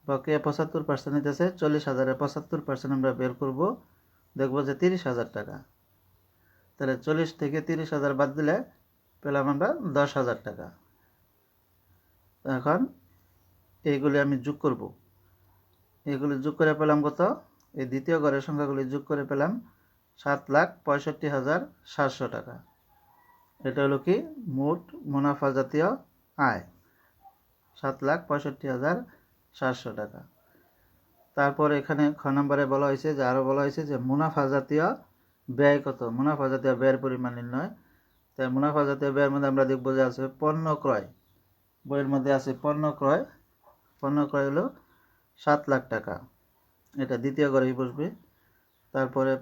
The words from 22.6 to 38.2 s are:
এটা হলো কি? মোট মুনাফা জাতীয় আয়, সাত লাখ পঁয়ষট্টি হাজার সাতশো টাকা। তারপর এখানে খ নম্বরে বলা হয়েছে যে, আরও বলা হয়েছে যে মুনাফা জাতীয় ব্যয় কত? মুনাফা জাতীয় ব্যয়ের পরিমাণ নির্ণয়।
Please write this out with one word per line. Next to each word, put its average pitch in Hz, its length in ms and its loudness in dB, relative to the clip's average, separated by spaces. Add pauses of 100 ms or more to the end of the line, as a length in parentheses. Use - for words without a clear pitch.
এটা 135 240 -2
হলো 139 220 2
কি? 180 80 4 (440)
মোট 151 240 0 (300)
মুনাফা 139 440 2
জাতীয় 147 320 2 (500)
আয়, 120 240 2 (1160)
সাত 135 180 -4 (100)
লাখ 156 120 2 (100)
পঁয়ষট্টি 143 460 -4
হাজার 143 220 0 (600)
সাতশো 127 340 -4 (100)
টাকা। 107 200 -10 (1160)
তারপর 143 320 2 (120)
এখানে 147 240 0 (160)
খ - 20 -16 (140)
নম্বরে 143 360 2
বলা 139 180 2
হয়েছে 139 280 -2
যে, 139 120 2
আরও 131 180 2
বলা 139 160 2
হয়েছে 143 260 -2
যে 135 60 -2 (120)
মুনাফা 147 360 2 (100)
জাতীয় 147 320 0 (640)
ব্যয় 143 360 6
কত? 131 160 -6 (180)
মুনাফা 139 340 0
জাতীয় 131 280 2
ব্যয়ের 131 240 4
পরিমাণ 127 340 -4
নির্ণয়। 127 320 -6 (680)